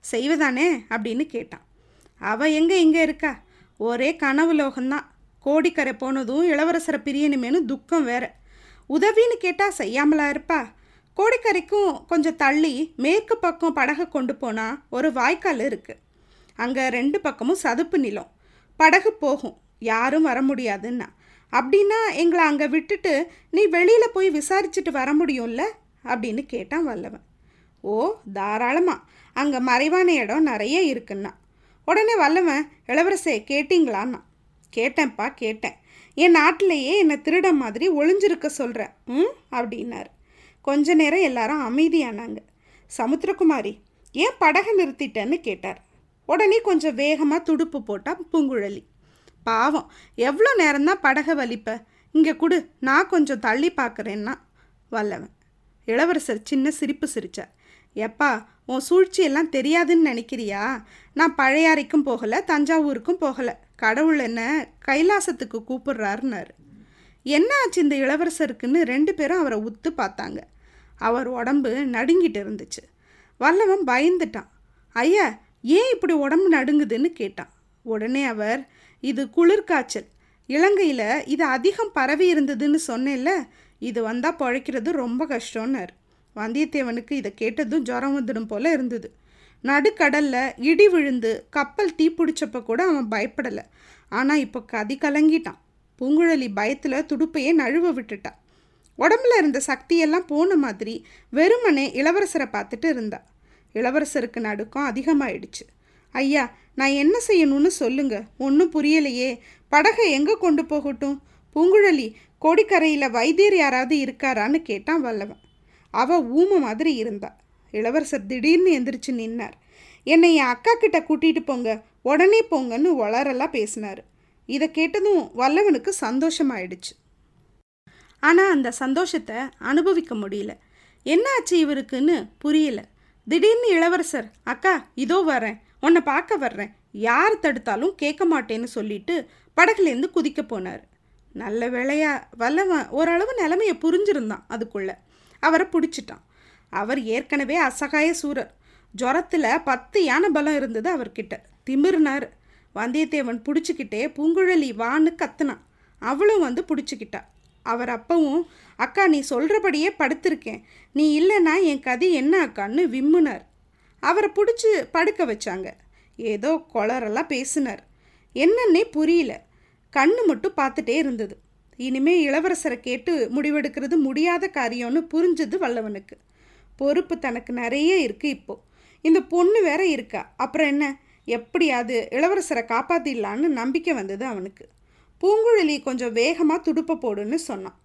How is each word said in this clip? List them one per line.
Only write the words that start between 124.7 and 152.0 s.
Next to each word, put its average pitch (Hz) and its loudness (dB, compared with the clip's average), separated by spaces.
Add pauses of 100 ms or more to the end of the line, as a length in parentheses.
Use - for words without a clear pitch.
கேட்டதும் 330 0
வல்லவனுக்கு 285 2 (100)
சந்தோஷமாயிடுச்சு. 247 -4 (1200)
ஆனா, 349 6
அந்த 262 0
சந்தோஷத்தை 269 -4 (240)
அனுபவிக்க 320 0
முடியல. 208 -8 (480)
என்னாச்சு 466 0
இவருக்குன்னு 285 0 (120)
புரியல. 294 -2 (420)
திடீர்னு 440 2
இளவரசர், 330 0 (120)
"அக்கா, 311 -2
இதோ 330 0
வரேன், 226 -2 (220)
உன்னை 330 4
பார்க்க 392 -2
வர்றேன், 220 -6 (180)
யார் 247 2
தடுத்தாலும் 269 -2
கேட்க 302 -2
மாட்டேன்னு" 233 0
சொல்லிட்டு 233 -6 (300)
படகுலேருந்து 339 2
குதிக்க 302 -2
போனாரு. 190 -10 (520)
நல்ல 233 -6
வேளையா 277 -2 (140)
வல்லவன் 311 0
ஓரளவு 339 0
நிலைமைய 359 0
புரிஞ்சிருந்தான். 330 -2
அதுக்குள்ள 208 -8 (460)
அவரை 330 2
பிடிச்சிட்டான். - -4 (480)
அவர் 226 -4
ஏற்கனவே 269 -4
அசகாய 302 0 (100)
சூரர். 285 -6 (520)
ஜுரத்துல 285 0
பத்து 277 -2
யானை 311 2
பலம் 294 0
இருந்தது 262 -4
அவர்கிட்ட. 226 -10 (320)
திமிர்னாரு. 285 2 (460)